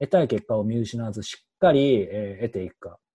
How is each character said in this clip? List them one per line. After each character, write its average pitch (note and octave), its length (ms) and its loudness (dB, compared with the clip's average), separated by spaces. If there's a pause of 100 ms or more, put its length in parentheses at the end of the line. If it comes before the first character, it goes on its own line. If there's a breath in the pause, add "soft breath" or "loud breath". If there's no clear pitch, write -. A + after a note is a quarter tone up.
得 C#3 100 -4
た - 120 6
い B2+ 60 0
結 A2 180 -2
果 A2 120 0
を G#2 60 0
見 A2+ 120 -2
失 A#2 260 -4
わ A2 100 -8
ず G#2+ 100 -10
し - 180 -14
っ - 180 -20
か F3 140 6
り、 C#3 380 4
え G2+ 300 -8
ー、 A#2 60 -2
得 A2 60 -10
て F#2 120 -6
い F2+ 60 -10
く - 100 -20
か。 - 180 -16 (160)